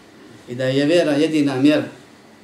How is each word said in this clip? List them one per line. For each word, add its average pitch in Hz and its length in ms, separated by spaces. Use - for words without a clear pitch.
I 123 80
da 131 100
je 139 200
vjera 156 260
jedina 147 440
mjera. 143 300